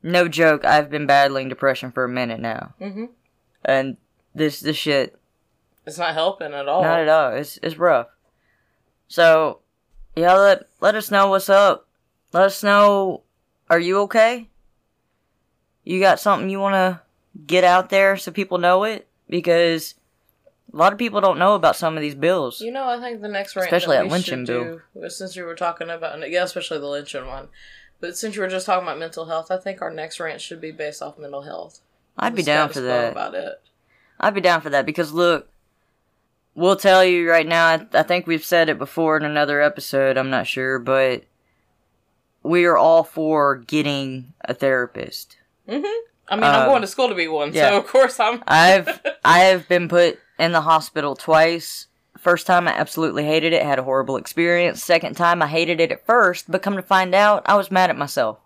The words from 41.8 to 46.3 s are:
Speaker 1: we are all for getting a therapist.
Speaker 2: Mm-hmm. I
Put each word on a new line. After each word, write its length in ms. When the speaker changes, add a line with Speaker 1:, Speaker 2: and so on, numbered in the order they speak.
Speaker 1:
we 220
are 120
all 260
for 540
getting 760
a 80
therapist. 840
Speaker 2:
Mm-hmm. 160
I 60